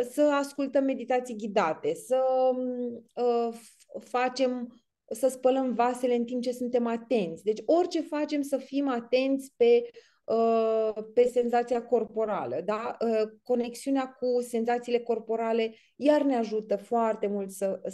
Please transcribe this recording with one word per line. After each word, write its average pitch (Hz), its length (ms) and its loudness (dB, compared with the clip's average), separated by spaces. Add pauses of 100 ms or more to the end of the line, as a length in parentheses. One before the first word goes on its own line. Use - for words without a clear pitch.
(120)
să 294 100 0
ascultăm 285 600 2
meditații 254 520 -2
ghidate, 190 580 0
să, 254 280 0 (920)
uh, 233 380 0
f-, - 500 -16
facem, 247 760 -2 (320)
să 247 140 0
spălăm 262 460 2
vasele 247 420 0
în 240 100 0
timp 247 160 -4
ce 247 100 -2
suntem 240 360 -2
atenți. 226 560 -2
Deci 214 220 -2
orice 339 360 2
facem 294 400 -2
să 277 160 -2
fim 277 320 -4
atenți 262 680 0
pe, 240 320 6 (340)
uh, 220 800 2 (100)
pe 240 100 6 (100)
senzația 240 500 0
corporală, 208 840 -2
da? 214 340 -4
Uh, 220 300 0 (140)
conexiunea 247 640 -2 (120)
cu 247 220 0
senzațiile 240 580 0
corporale 226 720 -2 (220)
iar 294 260 4
ne 277 140 2
ajută 214 400 -2
foarte 220 520 -2
mult 202 240 -4
să, 196 300 -4 (120)